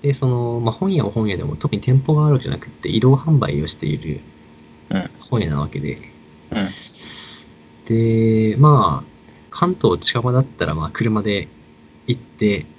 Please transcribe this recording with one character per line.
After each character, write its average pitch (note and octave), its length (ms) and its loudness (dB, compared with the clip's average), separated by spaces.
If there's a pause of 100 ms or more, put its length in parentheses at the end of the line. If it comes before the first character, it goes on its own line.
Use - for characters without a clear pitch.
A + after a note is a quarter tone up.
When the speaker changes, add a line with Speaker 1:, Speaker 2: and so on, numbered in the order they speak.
Speaker 1:
で、 C#3+ 100 2
そ C3+ 140 -2
の、 A#2+ 320 0
ま A#2 120 0
あ、 - 20 -8
本 G3 200 -2
屋 D3 120 2
は G2+ 80 -4
本 A2 160 0
屋 F#2+ 80 0
で - 80 -6
も、 D3+ 100 -4
特 - 220 -4
に G2+ 40 -4
店 B2+ 240 4
舗 D3+ 120 2
が D3+ 80 4
あ D3+ 60 4
る - 20 6
わ C3 80 4
け - 20 -14
じ - 60 -8
ゃ - 40 -4
な - 60 -6
く - 80 -14
っ - 40 -16
て、 - 180 -8
移 A2+ 100 0
動 B2+ 160 6
販 D3+ 240 2
売 D#2 240 0
を D2+ 60 -4
し - 80 -12
て - 100 -6
い D#2 100 -2
る D2 240 -8 (720)
Speaker 2:
う F#2+ 80 -2
ん。 - 120 -6 (100)
Speaker 1:
本 A#2 200 -2
屋 D#2+ 100 -2
な C#2+ 100 -2
わ C#2+ 80 -4
け C#2 120 -8
で。 C#2+ 180 -6 (520)
Speaker 2:
う G#2+ 100 -4
ん。 F#2+ 80 -2 (1160)
Speaker 1:
で、 A2+ 720 2
ま A#2 460 4
あ、 - 60 -20 (400)
関 F3+ 300 -2
東 F2+ 180 2
近 - 220 -2
場 B2 120 0
だ B2+ 80 4
っ C3 40 0
た F2 220 -4
ら、 D#2 80 -4
ま D#2 120 -4
あ、 D2+ 60 -6
車 G#2+ 300 -2
で G2+ 260 -4 (580)
行 - 120 -2
っ - 20 -16
て G2 460 -2 (120)